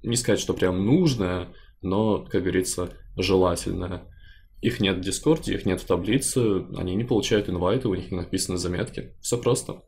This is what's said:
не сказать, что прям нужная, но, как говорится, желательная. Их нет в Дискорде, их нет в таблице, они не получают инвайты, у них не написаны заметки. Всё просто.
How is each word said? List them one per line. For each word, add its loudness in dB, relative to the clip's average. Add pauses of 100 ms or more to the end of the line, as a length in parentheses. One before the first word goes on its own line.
не -2
сказать, 2
что -2
прям 2
нужная, 2 (280)
но, 0
как -2
говорится, -2 (200)
желательная. 0 (540)
Их -2
нет 2
в -6
Дискорде, 0
их -6
нет 0
в -14
таблице, 0 (120)
они -4
не 0
получают 2
инвайты, 0
у 2
них -4
не -4
написаны -4
заметки. -4
Всё -2
просто. -2